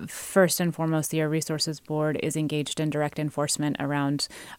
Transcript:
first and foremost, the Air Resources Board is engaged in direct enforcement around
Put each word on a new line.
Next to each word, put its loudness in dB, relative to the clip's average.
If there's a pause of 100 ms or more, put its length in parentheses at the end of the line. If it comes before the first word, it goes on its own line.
first 2
and 2
foremost, 0
the 2
Air 2
Resources -2
Board 0
is 0
engaged 0
in 2
direct 0
enforcement 0
around 0 (320)